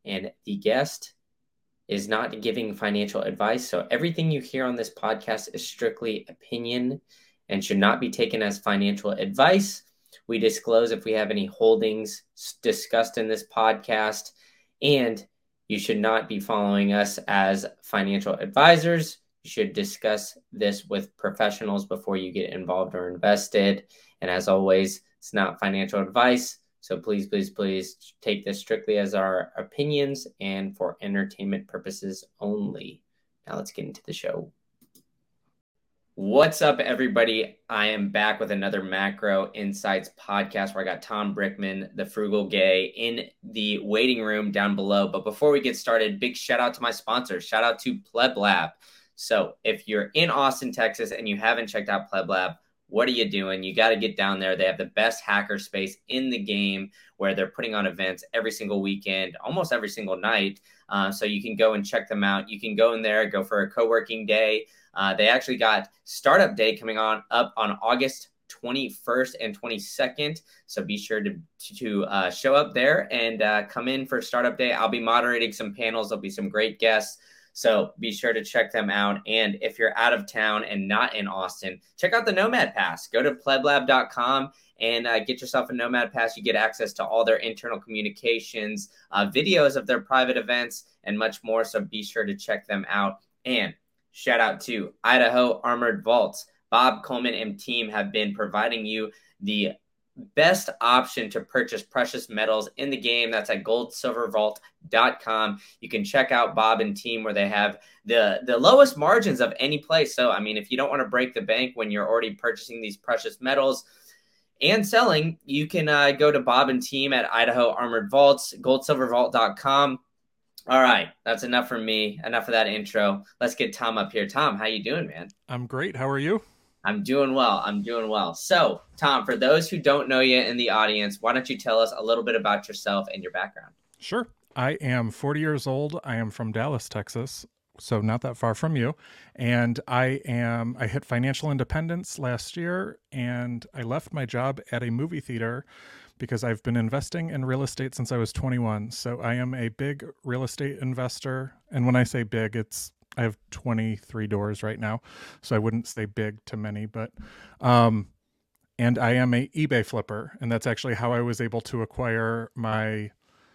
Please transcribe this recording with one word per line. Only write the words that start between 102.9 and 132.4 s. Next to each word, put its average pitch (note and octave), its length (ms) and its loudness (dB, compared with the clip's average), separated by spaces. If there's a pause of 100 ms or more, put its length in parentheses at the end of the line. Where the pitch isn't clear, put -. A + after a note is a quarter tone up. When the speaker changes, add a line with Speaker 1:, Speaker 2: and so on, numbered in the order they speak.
Speaker 1:
the A#2+ 60 -4
game. A#2 360 0
That's G#2+ 180 0
at G2 140 -2
gold A#2 280 0
silver A#2 360 -4
vault G#2+ 320 0 (280)
dot A#2+ 320 4
com. A2 380 -2 (220)
You A2 80 -14
can G#2+ 160 -2
check C3 260 2
out A#2 240 2
Bob A2 260 4
and G#2 160 -2
team A2+ 280 -6
where G#2+ 100 -4
they G2+ 140 2
have G#2 320 0 (240)
the, G#2 400 4
the A#2+ 120 2
lowest A3+ 400 8
margins E3+ 440 4
of A#2 180 0
any C#3+ 200 0
place. D#3+ 360 2
So, B2 160 4
I G2+ 80 2
mean, G#2+ 180 -4
if G#2 140 -8
you B2+ 60 -4
don't C3+ 140 0
wanna C3 180 -2
break B2+ 260 0
the A2 80 -4
bank A#2+ 320 0
when A2 160 -4
you're G#2 180 -2
already A2+ 260 0
purchasing A#2 460 -6
these G#2+ 160 -8
precious A2+ 440 -4
metals C3+ 440 2 (800)
and G3+ 240 4
selling, E3 580 4
you D3 220 -2
can, D#3+ 220 0
uh, C#3+ 240 6
go D3 180 6
to C#3+ 80 6
Bob B2+ 300 4
and B2+ 120 2
team C#3 320 -2
at A#2+ 220 0
Idaho A#2 380 4
Armored A#2 400 -2
Vaults, C#3 480 6
gold C3 240 2
silver C3 240 2
vault A#2+ 240 2
dot G#2+ 260 2
com. C#3 400 2 (680)
All C3 140 6
right, A2 280 6 (180)
that's A2+ 160 0
enough B2 260 0
for B2 80 -4
me. G#2+ 480 -2
Enough A#2 240 -2
of A#2 40 -4
that A2 140 4
intro. G2+ 560 0 (160)
Let's - 160 -2
get A2+ 200 -4
Tom A2+ 240 -4
up G2 120 -2
here. G2+ 160 -2
Tom, A#2+ 300 0
how G#2+ 80 -6
you A2 180 -4
doing, C#3 260 -4
man? E2 200 -14 (180)
Speaker 2:
I'm B2 200 -8
great. C#3 280 -6
How C3 140 -4
are C#3 100 -2
you? F3+ 220 0 (460)
Speaker 1:
I'm G#2 160 -2
doing C3+ 320 2
well. A#2 280 4
I'm G#2 200 -2
doing A2+ 260 -4
well. G2 240 0
So, B2+ 480 2 (160)
Tom, C3 300 2
for B2 100 0
those D3+ 320 4
who F3+ 100 -4
don't C#3 300 4
know C3 120 4
you B2+ 200 6
in A#2+ 160 0
the A#2+ 140 0
audience, G#2+ 500 2
why A#2 140 2
don't B2+ 160 -2
you A2 80 -6
tell A2+ 220 2
us A2+ 140 4
a - 80 -8
little A2+ 220 2
bit A2+ 100 0
about G#2 320 0